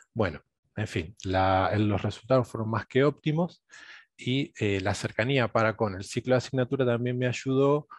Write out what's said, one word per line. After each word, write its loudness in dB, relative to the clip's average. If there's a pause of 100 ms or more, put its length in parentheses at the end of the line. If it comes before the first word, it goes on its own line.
(140)
Bueno, -2 (340)
en -4
fin, -6 (100)
la, 2
los 0
resultados 0
fueron -6
más -4
que 2
óptimos -2 (540)
y, -4
eh, 0
la -2
cercanía 0
para 2
con -2
el -8
ciclo -4
de 6
asignatura 0
también 0
me 0
ayudó 2 (100)